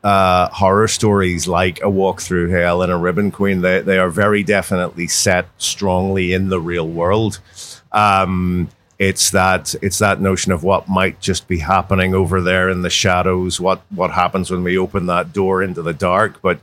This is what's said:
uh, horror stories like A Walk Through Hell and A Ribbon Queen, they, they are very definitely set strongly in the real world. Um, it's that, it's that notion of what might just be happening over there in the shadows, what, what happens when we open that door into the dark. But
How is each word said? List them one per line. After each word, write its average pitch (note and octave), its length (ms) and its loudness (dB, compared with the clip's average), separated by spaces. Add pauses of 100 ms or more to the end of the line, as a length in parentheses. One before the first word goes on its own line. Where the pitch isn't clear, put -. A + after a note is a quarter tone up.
uh, F#2 440 4
horror G2+ 400 2
stories F#2 600 0
like F2+ 340 0
A G2+ 60 0
Walk F#2+ 320 0
Through F2 300 -2
Hell F2 320 2
and F2+ 100 0
A F2 40 0
Ribbon F2+ 340 0
Queen, G2 320 -2
they, F#2 180 2
they F#2+ 180 0
are F#2 120 2
very G#2 320 0
definitely F2+ 640 -2
set F#2 380 0 (120)
strongly F#2+ 760 -2
in F#2 180 0
the F#2 100 0
real E2+ 280 -4
world. F#2+ 520 -2 (520)
Um, F#2 760 2 (300)
it's F#2+ 320 0
that, F#2 500 0
it's G2 180 -4
that G2+ 220 2
notion F#2+ 320 0
of E2 100 -2
what F#2 260 0
might F#2+ 320 0
just - 280 -4
be F2+ 100 -2
happening F#2 560 0
over F#2+ 260 2
there F#2 280 2
in F2+ 140 -2
the F2 80 -2
shadows, F2+ 680 0
what, F#2 200 0 (100)
what F2+ 200 -2
happens F2+ 400 -2
when F2+ 140 -4
we F2+ 120 0
open F#2 300 -2
that F2 260 -2
door F#2+ 300 0
into F2+ 200 -6
the E2 120 -4
dark. F2+ 480 0
But - 200 0